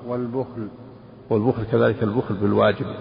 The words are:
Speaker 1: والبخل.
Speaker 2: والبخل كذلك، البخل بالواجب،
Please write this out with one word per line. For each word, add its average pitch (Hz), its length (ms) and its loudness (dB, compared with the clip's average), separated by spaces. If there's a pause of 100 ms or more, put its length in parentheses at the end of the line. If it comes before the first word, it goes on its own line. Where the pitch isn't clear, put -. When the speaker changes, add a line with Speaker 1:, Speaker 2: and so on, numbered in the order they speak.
Speaker 1:
والبخل. 120 600 -6 (640)
Speaker 2:
والبخل 113 420 2
كذلك، 117 320 2
البخل 110 320 -2
بالواجب، 104 500 2 (160)